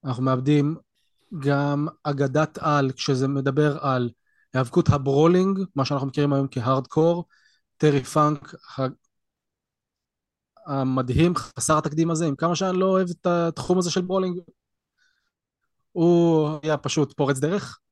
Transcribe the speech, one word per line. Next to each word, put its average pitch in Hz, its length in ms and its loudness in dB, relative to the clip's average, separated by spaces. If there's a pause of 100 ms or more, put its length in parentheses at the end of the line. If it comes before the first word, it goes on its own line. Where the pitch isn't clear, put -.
אנחנו 127 180 -4
מאבדים 143 520 2 (640)
גם 143 480 0 (160)
אגדת 143 580 -2
על, 143 300 0
כשזה 135 360 -2
מדבר 139 540 0
על 127 280 -2 (440)
היאבקות 131 360 0
הברולינג, 160 720 2 (160)
מה 139 100 0
שאנחנו 139 220 -2
מכירים 143 260 0
היום 139 180 0
כהארדקור, 139 720 0 (520)
טרי 143 260 2
פאנק 151 500 0 (240)
ה-, 135 80 -2 (1800)
המדהים, 135 680 0
חסר - 420 -4
התקדים 156 340 -2
הזה, 165 140 -2
עם 139 100 -2
כמה 170 200 0
שאני 185 220 -2
לא 190 80 0
אוהב 190 240 2
את - 160 -10
התחום 175 520 0
הזה 175 140 -2
של 185 100 -2
ברולינג, 180 380 -2 (1500)
הוא 170 580 4 (140)
היה 156 140 0
פשוט 143 360 -2
פורץ 139 260 0
דרך. 165 400 -4 (120)